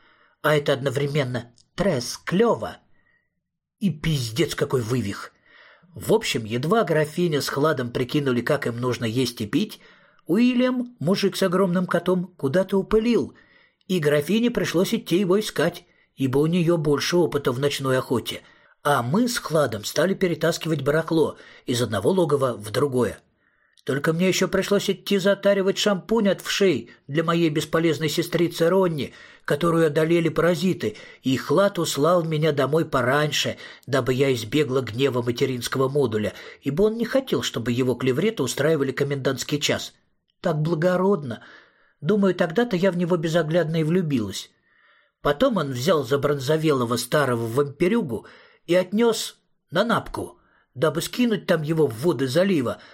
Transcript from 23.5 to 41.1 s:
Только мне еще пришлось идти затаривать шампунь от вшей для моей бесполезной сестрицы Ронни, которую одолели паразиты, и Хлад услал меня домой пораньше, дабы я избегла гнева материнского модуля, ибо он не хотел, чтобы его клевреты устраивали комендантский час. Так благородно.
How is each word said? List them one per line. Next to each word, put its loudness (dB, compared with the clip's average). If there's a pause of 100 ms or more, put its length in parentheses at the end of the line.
Только -2
мне 0
еще 0
пришлось 0
идти -2
затаривать 2
шампунь 0
от 0
вшей 0 (160)
для -2
моей 2
бесполезной 0
сестрицы 0
Ронни, 0 (320)
которую 2
одолели 2
паразиты, 0 (260)
и 2
Хлад 2
услал 2
меня 0
домой 0
пораньше, 0 (300)
дабы 0
я 2
избегла 0
гнева 0
материнского -2
модуля, 0 (300)
ибо -2
он 2
не -4
хотел, 0
чтобы -4
его 0
клевреты 0
устраивали 0
комендантский -4
час. -4 (480)
Так -2
благородно. 0 (560)